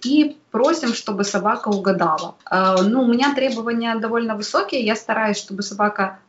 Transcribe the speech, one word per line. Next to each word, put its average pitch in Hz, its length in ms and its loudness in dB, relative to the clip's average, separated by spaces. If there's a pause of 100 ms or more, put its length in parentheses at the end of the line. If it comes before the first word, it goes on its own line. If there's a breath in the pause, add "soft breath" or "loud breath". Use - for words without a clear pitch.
и 294 320 2 (140)
просим, 254 420 2
чтобы 202 300 -4
собака 208 460 0
угадала. 175 640 0 (100)
А, 185 380 2
ну, 226 200 4
у 240 40 2
меня 262 280 2
требования 233 600 -2
довольно 226 400 -2
высокие, 277 500 -2
я 214 100 2
стараюсь, 214 420 -2
чтобы 196 260 -8
собака 202 640 -2